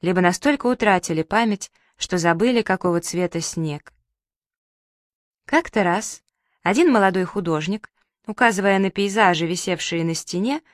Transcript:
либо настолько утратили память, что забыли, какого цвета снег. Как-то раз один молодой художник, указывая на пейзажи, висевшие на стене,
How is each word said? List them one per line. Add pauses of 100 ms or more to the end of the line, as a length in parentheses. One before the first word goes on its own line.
либо
настолько
утратили
память, (260)
что
забыли,
какого
цвета
снег. (1500)
Как-то
раз (400)
один
молодой
художник, (340)
указывая
на
пейзажи,
висевшие
на
стене, (120)